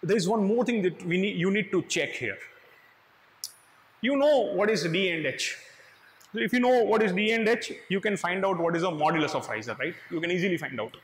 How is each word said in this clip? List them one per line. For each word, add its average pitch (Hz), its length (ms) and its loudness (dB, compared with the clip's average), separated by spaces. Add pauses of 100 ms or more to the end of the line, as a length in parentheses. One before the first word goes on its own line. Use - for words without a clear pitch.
there 185 140 0
is 175 100 0
one 214 160 2
more 226 200 4
thing 226 200 0
that 180 200 -2
we 180 160 0
need, 196 160 0
you 180 140 0
need 202 220 0
to 180 100 2
check 147 300 -4
here. 104 260 -6 (1600)
You 277 160 0
know 277 360 4
what 202 160 2
is 190 140 0
D 175 260 0
and 165 160 -2
H. - 320 -4 (760)
So 214 60 -6
if 226 140 0
you 247 80 2
know 247 240 6
what 214 180 4
is 202 80 2
D 208 220 2
and 226 120 0
H, 233 280 0 (160)
you 190 100 0
can 208 160 -2
find 185 300 -2
out 190 120 2
what 165 200 0
is 165 60 0
the 185 60 0
modulus 156 460 0
of 127 140 -4
riser, 110 280 -6
right? 127 160 -4 (160)
You 160 120 -4
can 170 100 -2
easily 180 260 0
find 135 220 -8
out. 110 240 -6